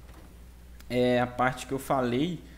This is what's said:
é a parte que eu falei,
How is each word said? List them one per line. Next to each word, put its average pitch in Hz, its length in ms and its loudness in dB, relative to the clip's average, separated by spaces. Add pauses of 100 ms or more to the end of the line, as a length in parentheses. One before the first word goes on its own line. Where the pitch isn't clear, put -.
(880)
é 123 320 4
a 123 60 4
parte 127 400 0
que - 60 -6
eu 135 60 -2
falei, 135 640 0 (180)